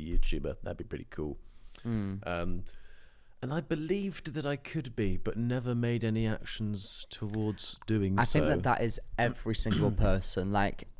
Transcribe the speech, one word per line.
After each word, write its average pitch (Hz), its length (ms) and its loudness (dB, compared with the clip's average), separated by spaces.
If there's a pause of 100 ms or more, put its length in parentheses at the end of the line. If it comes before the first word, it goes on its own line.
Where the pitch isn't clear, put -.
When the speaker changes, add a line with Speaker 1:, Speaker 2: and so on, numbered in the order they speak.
(140)
Speaker 1:
a - 40 8
YouTuber. 73 440 4
That'd 90 160 -6
be 80 60 -8
pretty - 260 -10
cool." 76 260 -4 (480)
Speaker 2:
Mm. 101 420 -2
Speaker 1:
Um, 90 360 0 (800)
and 127 100 -4
I 160 80 -2
believed 160 760 -4
that 147 120 -2
I 143 100 0
could 139 400 -6
be, 101 220 4
but 107 180 0
never 120 380 0
made 120 300 2
any 110 220 2
actions - 840 -4
towards 107 760 -4
doing 98 320 4
Speaker 2:
I - 60 4
think - 220 4
Speaker 1:
so. - 40 4
Speaker 2:
that - 120 2
that 123 200 2
is 113 160 -2 (200)
every 117 380 0
single 104 340 2
Speaker 1:
<clears throat> 101 180 4
Speaker 2:
person. 95 440 2
Like, 101 320 2 (140)